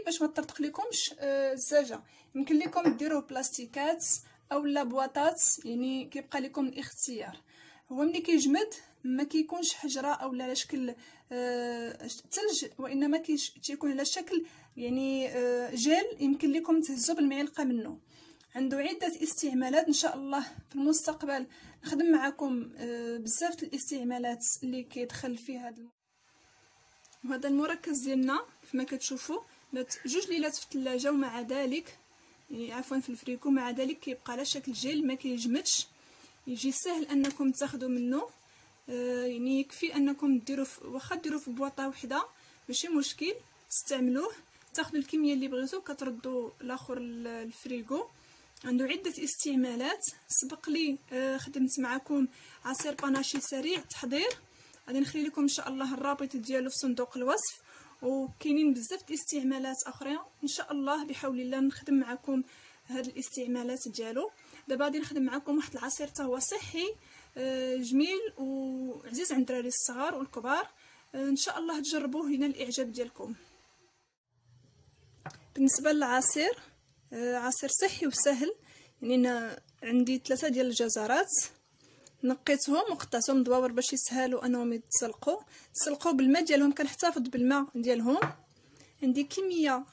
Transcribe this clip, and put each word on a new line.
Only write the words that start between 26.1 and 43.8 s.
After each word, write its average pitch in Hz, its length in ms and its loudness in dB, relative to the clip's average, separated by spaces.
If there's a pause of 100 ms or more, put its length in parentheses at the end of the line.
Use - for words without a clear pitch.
وهذا 262 240 -4
المركز 302 520 0
ديالنا 269 440 0 (260)
كما 254 120 -2
كتشوفوا 277 580 -6 (320)
بات 254 340 -6
جوج 339 200 -2
ليلات 311 280 0
في - 80 -6
الثلاجه، 262 480 -2
ومع 247 300 0
ذلك 269 580 -4 (520)
يعني 233 220 -8
عفواً 262 260 -4
في 262 100 -6
الفريكو، 247 400 -4
مع 254 220 4
ذلك 262 280 -2
كيبقى 254 340 -8
على 262 120 -4
شكل 277 260 -4
جيل 269 360 0
ما 262 80 0
كيجمدش، 247 720 0 (600)
يجي 254 240 -2
سهل 320 340 2
انكم 277 460 2
تاخذوا 262 380 -2
منه. 254 400 0 (600)
آه، 247 360 -2
يعني 247 340 0
يكفي 311 360 -2
انكم 277 440 4
ديروا 269 260 -2
في، - 220 -12
واخا 262 280 -6
ديروا 302 240 -4
في 269 120 -10
بواطه 269 360 -4
وحده 269 380 -4 (420)
ماشي 254 200 -2
مشكل، 320 480 0 (340)
تستعملوه، 269 600 0 (420)